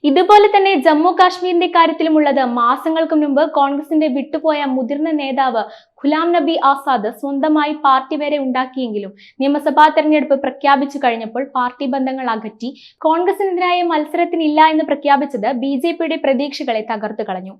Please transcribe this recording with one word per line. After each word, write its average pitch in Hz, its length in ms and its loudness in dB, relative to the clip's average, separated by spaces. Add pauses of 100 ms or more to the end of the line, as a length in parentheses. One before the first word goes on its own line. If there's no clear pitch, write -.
ഇതുപോലെ 392 460 6
തന്നെ 392 180 4 (140)
ജമ്മു 320 340 4
കാശ്മീരിന്റെ 359 560 2
കാര്യത്തിലുമുള്ളത് 311 640 2 (160)
മാസങ്ങൾക്ക് 311 640 0
മുൻപ് 285 220 2 (160)
കോൺഗ്രസിന്റെ 302 580 0
വിട്ടുപോയ 302 440 -2 (140)
മുതിർന്ന 285 460 -4
നേതാവ് 262 420 -2 (380)
ഖുലാം 311 360 0
നബി 320 200 0 (160)
ആസാദ് 247 400 -2 (100)
സ്വന്തമായി 302 540 -2 (100)
പാർട്ടി 269 380 2
വരെ 294 220 -2
ഉണ്ടാക്കിയെങ്കിലും 247 680 -6 (260)
നിയമസഭാ 294 560 2
തെരഞ്ഞെടുപ്പ് 302 480 2
പ്രഖ്യാപിച്ചു 277 600 0
കഴിഞ്ഞപ്പോൾ 226 400 -2 (100)
പാർട്ടി 247 400 -4
ബന്ധങ്ങൾ 262 400 -4
അകറ്റി 220 360 -10 (360)
കോൺഗ്രസിനെതിരായ 359 880 0
മത്സരത്തിനില്ല 311 840 2
എന്ന് 311 160 0
പ്രഖ്യാപിച്ചത് 277 580 0 (140)
ബി 277 100 -2 (100)
ജെ 339 140 0
പിയുടെ 320 300 -4
പ്രതീക്ഷകളെ 262 560 -4 (100)
തകർത്തു 208 360 -8
കളഞ്ഞു. 190 300 -10